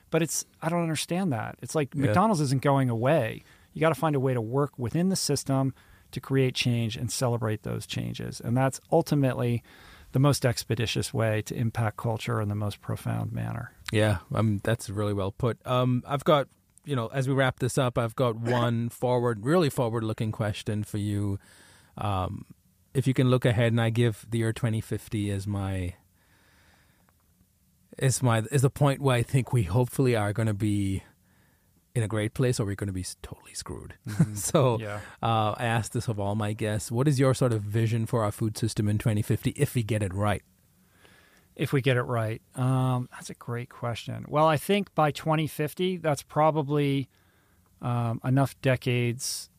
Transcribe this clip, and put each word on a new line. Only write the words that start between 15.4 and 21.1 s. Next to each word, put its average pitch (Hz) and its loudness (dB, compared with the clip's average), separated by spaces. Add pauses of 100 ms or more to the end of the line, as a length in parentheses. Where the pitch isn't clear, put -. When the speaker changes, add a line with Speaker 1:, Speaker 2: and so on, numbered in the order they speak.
Speaker 2:
Um, 127 2
I've 131 -4
got, 143 4 (340)
you 143 -4
know, 113 -2
as 131 -2
we 139 2
wrap 131 2
this 127 -2
up, 127 0
I've 117 -2
got 120 2
Speaker 1:
<laughs> 117 0
Speaker 2:
one 117 0
forward, 120 0
really 156 4
forward-looking 113 -2
question 107 -4
for - -6
you. 101 -2 (580)